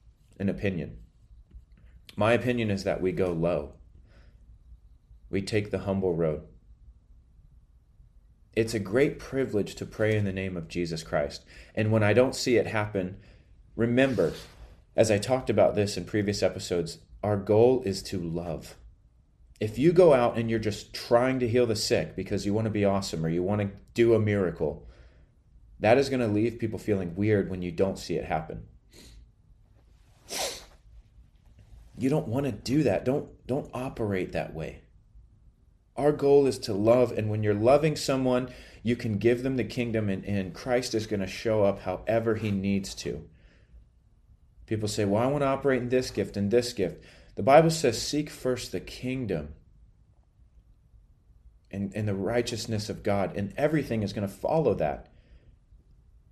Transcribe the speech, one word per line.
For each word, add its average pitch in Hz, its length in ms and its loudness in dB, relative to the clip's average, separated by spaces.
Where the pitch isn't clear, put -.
an 98 80 -2
opinion. 92 500 -4
My 107 180 2
opinion 120 360 0
is 98 140 -2
that 90 180 -2
we 92 100 0
go 90 200 0
low. 82 420 -2
We 98 100 -2
take 104 300 -2
the 95 80 -2
humble 95 340 0
road. 80 300 0
It's 113 180 0
a 113 60 -2
great 107 400 0
privilege 107 560 -4
to - 100 -10
pray 110 300 0
in 104 80 0
the 98 80 -2
name 95 240 -4
of 82 140 -10
Jesus 85 340 -4
Christ. 73 400 -4
And 107 180 0
when 110 120 4
I 104 100 4
don't 127 220 4
see 123 200 2
it 104 120 4
happen, 104 500 -4
remember, 117 560 2
as 110 160 4
I 101 60 4
talked 127 320 0
about 101 260 4
this 101 220 0
in 87 80 -8
previous 101 360 -2
episodes, 90 580 -2
our 104 140 0
goal 110 500 4
is 95 180 -4
to - 140 -8
love. 85 580 -8
If 110 180 -4
you 156 140 6
go 170 220 8
out 120 240 4
and 117 120 -2
you're 113 100 0
just 107 340 -6
trying 127 460 2
to 123 100 0
heal 123 160 4
the 110 100 0
sick 101 400 -2
because 92 300 -4
you 101 80 0
wanna 113 160 0
be 101 160 2
awesome 95 400 0
or 80 40 0
you 87 140 0
wanna 101 280 -2
do 117 200 4
a 110 60 6
miracle, 90 680 -2
that 110 160 6
is 135 120 2
gonna 127 180 0
leave 110 320 0
people 101 200 -6
feeling 95 360 -2
weird 101 340 0
when 92 120 -6
you 90 120 -6
don't 95 260 0
see - 160 -6
it 67 100 -4
happen. 78 380 -6
You 131 120 0
don't 151 200 0
wanna 131 240 -2
do 135 300 0
that. 98 200 2
Don't, 139 240 -2
don't 131 260 -4
operate 110 580 -4
that 82 220 -6
way. 76 300 -10
Our 143 140 4
goal 143 340 6
is 120 140 0
to - 140 -6
love, 113 400 4
and 107 160 -2
when 107 120 -2
you're 104 120 2
loving 143 420 4
someone, 131 540 0
you 120 140 0
can 107 200 -2
give 120 260 4
them 135 120 -2
the 120 80 0
kingdom, 110 460 -2
and, 95 160 -4
and 98 280 -4
Christ 127 400 -2
is 107 140 -2
gonna 98 200 -2
show 110 360 0
up 98 160 4
however 110 560 0
he 104 160 -2
needs 98 440 -2
to. - 300 -8
People 107 240 -4
say, 104 160 -2
"Well, 101 180 2
I 127 40 2
wanna 143 180 0
operate 131 360 0
in 123 80 -6
this 127 220 0
gift 98 240 -4
and 101 160 -2
this 120 220 2
gift." 87 280 -4
The 101 80 -6
Bible 156 260 8
says, 131 320 0
"Seek 151 280 -4
first - 420 -6
the 90 100 -6
kingdom 98 720 -6
and, 98 240 -6
and 107 120 -4
the 101 80 -2
righteousness 110 720 -4
of 90 140 -10
God, 101 340 -2
and 101 180 -6
everything 156 480 0
is 101 80 -2
gonna 101 160 -4
follow 151 460 0
that." 76 340 -4